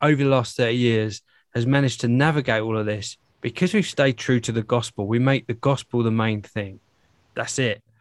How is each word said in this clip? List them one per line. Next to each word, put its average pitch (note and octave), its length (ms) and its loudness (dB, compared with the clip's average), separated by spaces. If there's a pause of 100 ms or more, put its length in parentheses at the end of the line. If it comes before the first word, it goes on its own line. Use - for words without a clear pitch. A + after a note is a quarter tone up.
over C#3+ 240 4
the C3+ 60 2
last B2+ 260 2
thirty A#2+ 200 0
years, A2 460 0 (320)
has A#2+ 120 0
managed C#3 360 2
to A#2+ 60 0
navigate C3 540 2
all A2 160 -2
of G#2+ 80 -2
this G#2+ 300 -6 (240)
because F3+ 340 -2
we've G3 120 2
stayed C3+ 300 0
true B2+ 220 0
to A#2 140 -4
the A2+ 100 -2
gospel. A2 440 -2
We A2+ 120 0
make C3+ 280 2
the A#2 80 -6
gospel B2 480 -2
the A2+ 80 0
main A2 320 0
thing. G2+ 360 -10 (560)
That's - 240 -6
it. A#2+ 240 -2 (180)